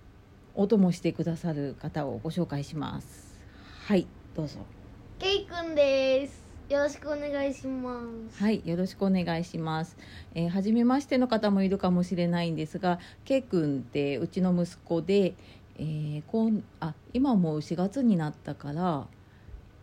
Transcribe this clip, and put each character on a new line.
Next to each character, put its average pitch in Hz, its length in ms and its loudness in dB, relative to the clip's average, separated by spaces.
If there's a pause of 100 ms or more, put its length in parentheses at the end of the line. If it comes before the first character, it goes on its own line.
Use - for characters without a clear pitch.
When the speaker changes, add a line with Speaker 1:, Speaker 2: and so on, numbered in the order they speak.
(540)
Speaker 1:
お 202 140 4
供 190 240 6
し - 80 -8
て 170 100 0
く 160 140 -2
だ 165 120 -2
さ 160 160 -4
る 143 280 -4
方 151 260 -4
を 107 160 -6
ご 160 80 -6
紹 170 160 -2
介 143 160 -4
し 156 140 -10
ま 135 240 -6
す。 - 360 -18 (480)
は 208 120 4
い、 175 100 2 (300)
ど 160 80 -4
う - 20 -4
ぞ。 - 140 -12 (580)
Speaker 2:
ケ 381 160 0
イ 403 100 -2
く 349 160 -10
ん 330 140 -6
で 269 540 4
す。 - 180 -18 (220)
よ 277 120 2
ろ 294 100 2
し 285 80 -10
く - 120 -8
お 294 60 -2
願 285 320 -2
い 269 60 -4
し 262 120 -12
ま 247 360 -6 (260)
す。 - 160 -4
Speaker 1:
は 214 60 4
い、 202 120 0
よ 165 140 -2
ろ 185 80 0
し 190 100 -6
く - 80 -10
お 196 80 2
願 170 300 0
い 175 40 -4
し - 120 -10
ま 160 300 -4
す。 - 100 -16 (380)
え 170 140 0
ー、 - 20 -
初 196 220 0
め 233 120 4
ま 262 160 4
し 285 60 -6
て 269 100 0
の 247 100 4
方 214 240 2
も 196 120 4
い 190 80 4
る 190 80 2
か 185 120 2
も 175 120 4
し 180 120 -4
れ 175 140 2
な 175 140 2
い 170 80 0
ん 160 60 -2
で 156 100 -4
す - 120 -8
が、 180 220 0 (240)
ケ 269 140 2
イ 262 40 0
く 170 240 2
ん 139 120 0
っ - 20 -4
て 143 380 -2
う 170 100 -2
ち 185 140 -2
の 185 100 4
息 175 320 0
子 170 160 0
で、 185 320 4 (460)
え - 40 -10
ー、 151 440 -4
こ 226 240 2
ん-、 214 120 0 (180)
あ、 165 120 -6 (220)
今 254 220 4
も 160 200 2
う 151 60 -2
四 170 120 -6
月 190 280 -2
に 214 160 4
な 151 140 -2
っ - 20 -20 (100)
た 147 100 -8
か 143 200 -10
ら、 165 320 -2 (760)